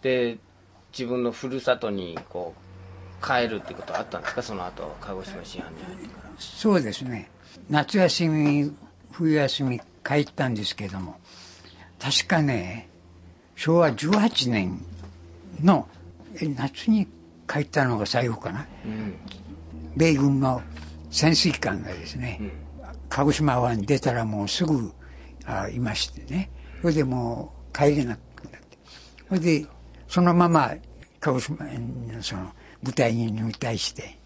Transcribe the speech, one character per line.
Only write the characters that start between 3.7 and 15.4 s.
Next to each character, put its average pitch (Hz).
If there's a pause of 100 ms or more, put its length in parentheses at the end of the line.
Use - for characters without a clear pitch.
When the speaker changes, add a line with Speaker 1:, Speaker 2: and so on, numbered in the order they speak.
Speaker 1:
こ -
と -
は -
あ 110
っ -
た 90
ん -
で -
す -
か？ 123
そ 110
の 90
後、 80
鹿 101
児 92
島 92
市 -
販 -
に 80
入 -
っ -
て -
か -
ら。 -
Speaker 2:
そ -
う 180
で 107
す -
ね。 117 (400)
夏 151
休 175
み、 147 (360)
冬 160
休 139
み 123 (240)
帰 -
っ 143
た 139
ん 123
で 104
す -
け 104
ど 95
も、 87 (800)
確 -
か 170
ね、 117 (640)
昭 165
和 160
十 147
八 202
年 98 (760)